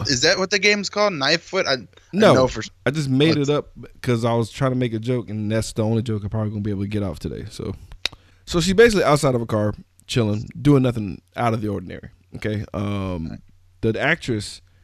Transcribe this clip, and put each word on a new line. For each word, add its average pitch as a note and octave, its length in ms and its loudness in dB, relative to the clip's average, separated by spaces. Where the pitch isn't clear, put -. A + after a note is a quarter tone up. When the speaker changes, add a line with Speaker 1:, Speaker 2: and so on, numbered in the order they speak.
Speaker 1:
that, - 60 -6
is B2 120 0
that F3+ 180 2
what F#3 100 -2
the G3+ 100 0
game's G#3 300 2
called? G#3 240 0
Knife D3+ 300 0
foot? F#3 240 -4
I, C#3 60 0
I C3 40 -2
Speaker 2:
No, F#3+ 220 6
Speaker 1:
know C3 140 6
for A2+ 160 -6
Speaker 2:
I B2+ 60 2
just D3 180 -4
made D3 260 4
it D3+ 40 0
Speaker 1:
what's C#3 100 0
Speaker 2:
up D3 200 0
'cause A#2+ 240 0
I A#2 80 2
was A#2 160 0
trying C3 220 -2
to B2+ 40 -2
make B2+ 180 -2
a A2 60 -4
joke, A#2+ 300 -4
and G#2+ 220 -4
that's A2+ 200 -2
the A2+ 120 -2
only A2+ 180 2
joke G#2 220 -4
I'm G2+ 80 -6
probably G#2+ 180 -2
gonna G#2 140 -6
be G#2 80 -2
able G2 100 -4
to G2+ 60 -4
get G#2 160 -4
off E2 160 -6
today. A#1+ 320 -8
So, - 240 -10
so F3 140 0
she's F3+ 140 2
basically G#3+ 320 6
outside C#3 300 4
of A#2 60 0
a A#2 40 -4
car, G#2+ 280 0
chilling, G#2+ 420 0
doing C#3 240 6
nothing A2 380 -2
out A#2 160 0
of A2 80 -2
the G#2+ 80 -4
ordinary. F#2 400 -8
Okay. G#2+ 360 -4
Um, F#2+ 560 -4
Speaker 1:
Right. - 100 -12
Speaker 2:
the A2 200 0
actress, B2+ 600 -4